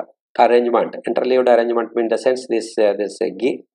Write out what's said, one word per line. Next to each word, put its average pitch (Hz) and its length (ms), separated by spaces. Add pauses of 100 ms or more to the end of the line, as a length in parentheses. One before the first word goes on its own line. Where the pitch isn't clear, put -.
(380)
arrangement. 120 580 (120)
Interleaved 127 400
arrangement 117 480
means 117 160
the - 60
sense 127 320
this, 113 280
uh, 104 200
this, 101 240
uh, 95 60 (140)
ge-, 131 220 (120)